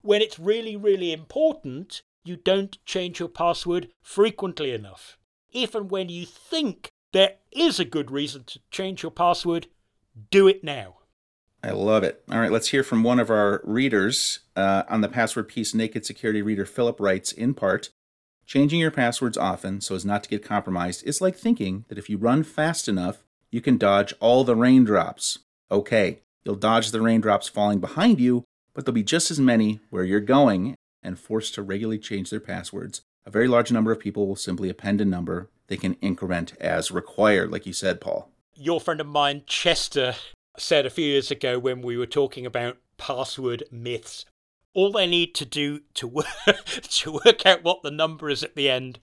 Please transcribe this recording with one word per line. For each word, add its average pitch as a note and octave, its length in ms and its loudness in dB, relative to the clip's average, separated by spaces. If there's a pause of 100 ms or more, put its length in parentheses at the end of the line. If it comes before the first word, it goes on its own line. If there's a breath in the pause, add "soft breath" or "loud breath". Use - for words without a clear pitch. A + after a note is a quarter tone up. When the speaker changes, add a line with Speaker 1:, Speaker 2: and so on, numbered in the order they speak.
Speaker 1:
when G#3 200 2
it's G#3+ 180 -4
really, G#3+ 360 -2
really G3 360 0
important, D#3+ 880 -4 (220)
you F3 120 -12
don't G3 500 -2
change F3+ 340 -6
your E3+ 100 -6
password F3 600 -2 (120)
frequently F#3 720 -2
enough. G2+ 460 -12 (340)
If A#3+ 240 -4
and G3 160 -8
when F#3+ 180 -4
you F3 160 -12
think - 640 -6 (220)
there F#3+ 240 4 (160)
is D4+ 280 2
a F3 60 -2
good C3 260 -4
reason C#3 340 -6
to - 140 -18 (120)
change F#3+ 320 -8
your E3+ 80 -8
password, F3 560 0 (640)
do G3 160 10
it F#3+ 160 4
now. B2+ 340 -10 (640)
Speaker 2:
I G#2 80 -4
love G2+ 320 2
it. - 280 -2
All A2+ 80 0
right, G#2+ 120 2
let's A2+ 180 0
hear C#3 140 2
from A2+ 200 2
one B2 160 4
of A2+ 100 0
our G#2 340 4
readers, A2+ 760 0 (160)
uh, G2 340 2
on A2 120 0
the G#2 80 2
Password A2+ 380 -2
Piece - 260 -6
Naked A2 320 -2
Security G#2+ 360 -2
reader G2+ 240 -2
Philip A#2 340 -2
writes, F#2+ 320 0
in B2 220 -2
part, F#2+ 360 0 (560)
"Changing D3 340 2
your D#3+ 120 2
passwords A#2+ 460 -2
often F#2+ 440 -4
so - 140 -6
as F2+ 100 -6
not G#2 180 -2
to - 60 -16
get G#2 140 -4
compromised F#2 640 -4
is - 160 -4
like F#3 140 0
thinking G#2+ 520 -2
that - 100 -14
if G#2 120 -12
you G#2 80 -2
run A#2+ 260 2
fast D#3 440 -2
enough, F#2 360 -2 (260)
you A#2+ 120 -6
can B2 160 2
dodge G2+ 420 2
all B2 240 6
the B2 120 2
raindrops. A#2 840 4 (320)
Okay, G2+ 480 0 (240)
you'll G#2 120 -4
dodge A2+ 360 2
the A2+ 100 -2
raindrops A2 460 2
falling G#2 320 0
behind E3 400 2
you, B2 240 2 (300)
but - 120 -10
there'll B2 80 0
be A2+ 100 0
just E3 280 0
as D#3 80 -2
many A2+ 400 4 (100)
where F#2 140 -4
you're F#2+ 160 2
going A2+ 560 4 (260)
and F#2 160 -10
forced - 380 -6
to G#2 80 -8
regularly G#2 340 -4
change G2+ 320 -8
their G#2+ 100 -6
passwords. - 640 -10 (240)
A G#2 60 -18
very A2+ 160 4
large A#2+ 240 4
number A2 200 4
of G#2+ 80 -2
people G2+ 280 -2
will G2 80 -4
simply F#2 340 -6
append G2+ 320 -2
a G#2 40 2
number F2+ 440 -2 (180)
they F#2 100 -6
can F#2 180 -2
increment F2+ 640 -4
as E2+ 320 -2
required," F#2 600 2
like E2+ 140 -8
you F#2 80 -10
said, F2+ 260 -2
Paul. - 300 -6 (240)
Speaker 1:
Your D#3 260 -2
friend D#3 220 -4
of D3+ 60 -10
mine, C#3+ 400 0
Chester, C3+ 680 0 (420 loud breath)
said D3 280 2
a B2+ 60 -6
few E3 140 -2
years C#3 260 2
ago B2+ 280 -2
when B2+ 220 -2
we A#2+ 160 -6
were B2 80 -2
talking C3 400 -2
about A#2+ 320 -4 (200)
password B2+ 720 -6
myths, A#2 540 -10 (480)
all G3 180 4
they G3+ 160 2
need E3+ 280 0
to D3 100 -4
do D3 360 -4 (140)
to - 120 -6
work, C#3 200 -4 (180)
<laughs> - 200 2 (160)
to - 440 -4
work A3+ 200 6
out F3 180 6
what F3+ 200 0
the C#3+ 80 -8
number D#3 380 -4
is C#3 140 -4
at - 120 -10
the C#3 140 -4
end B2+ 300 -6 (160)